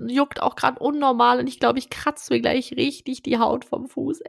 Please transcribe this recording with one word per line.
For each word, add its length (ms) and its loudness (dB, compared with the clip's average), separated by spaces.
juckt 320 0
auch 160 0
grad 240 0
unnormal 600 4
und 80 -2
ich 120 -10
glaub, 180 2
ich 120 -6
kratz 400 -6
mir 120 4
gleich 320 0
richtig 500 -4
die 160 0
Haut 260 0
vom 240 -8
Fuß, 400 -6